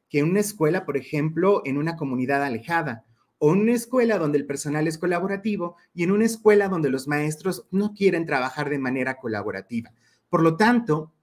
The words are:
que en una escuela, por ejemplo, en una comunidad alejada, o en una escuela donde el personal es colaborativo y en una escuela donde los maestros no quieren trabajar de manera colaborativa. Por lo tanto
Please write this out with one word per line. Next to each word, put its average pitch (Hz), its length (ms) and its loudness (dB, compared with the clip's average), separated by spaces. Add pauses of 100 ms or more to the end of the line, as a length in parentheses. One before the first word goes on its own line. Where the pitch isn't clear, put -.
(100)
que 151 80 0
en 151 120 2
una 196 100 2
escuela, 185 440 0
por 139 120 -4
ejemplo, 160 680 0
en 139 140 -2
una 160 180 -2
comunidad 139 480 -2
alejada, 139 600 -4 (340)
o 151 140 4
en 196 80 4
una 226 140 2
escuela 233 440 0
donde 147 200 2
el - 80 -4
personal 151 400 -2
es 160 100 -4
colaborativo 185 800 -4 (160)
y 170 120 -2
en 185 80 2
una 214 120 4
escuela 208 440 4
donde 160 200 0
los 131 200 -4
maestros 156 640 -4
no 208 240 -2
quieren 175 300 2
trabajar 139 460 -2
de 147 80 -2
manera 131 380 -2
colaborativa. 107 760 -6 (360)
Por - 140 2
lo 160 140 4
tanto 214 560 2 (100)